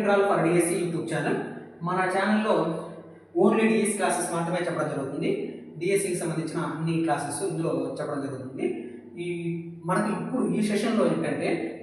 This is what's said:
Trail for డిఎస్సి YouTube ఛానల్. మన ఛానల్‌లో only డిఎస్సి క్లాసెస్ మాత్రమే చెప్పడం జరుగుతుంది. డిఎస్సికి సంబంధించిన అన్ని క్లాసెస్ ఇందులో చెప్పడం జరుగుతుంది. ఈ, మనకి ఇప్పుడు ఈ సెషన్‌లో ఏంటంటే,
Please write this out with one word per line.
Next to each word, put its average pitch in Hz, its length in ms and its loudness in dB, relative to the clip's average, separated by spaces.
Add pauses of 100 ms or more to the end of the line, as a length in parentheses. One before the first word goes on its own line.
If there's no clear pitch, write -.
Trail 202 220 4
for 160 160 2
డిఎస్సి 170 320 4
YouTube 165 380 -2
ఛానల్. - 240 0 (460)
మన 180 160 0
ఛానల్‌లో 185 840 2 (520)
only 214 300 6
డిఎస్సి 220 300 2
క్లాసెస్ 175 360 0
మాత్రమే 170 260 0
చెప్పడం - 300 -2
జరుగుతుంది. - 720 -4 (160)
డిఎస్సికి 180 380 2
సంబంధించిన 165 440 -2
అన్ని 165 440 0
క్లాసెస్ 147 480 0
ఇందులో 156 500 0
చెప్పడం 147 200 -2
జరుగుతుంది. - 720 -4 (240)
ఈ, 170 100 -4 (580)
మనకి 202 380 0
ఇప్పుడు - 240 0
ఈ 208 200 2
సెషన్‌లో 208 380 2
ఏంటంటే, - 440 0 (340)